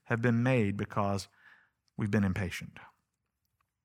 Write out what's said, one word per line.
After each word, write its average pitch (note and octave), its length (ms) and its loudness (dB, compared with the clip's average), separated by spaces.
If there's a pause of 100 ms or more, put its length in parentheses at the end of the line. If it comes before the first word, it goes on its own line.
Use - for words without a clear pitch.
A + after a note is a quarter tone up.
have A#2 160 0
been A#2 200 4
made A2+ 360 2
because G2+ 500 -2 (680)
we've G#2 140 -2
been G#2+ 120 4
impatient? F#2 560 -4 (1040)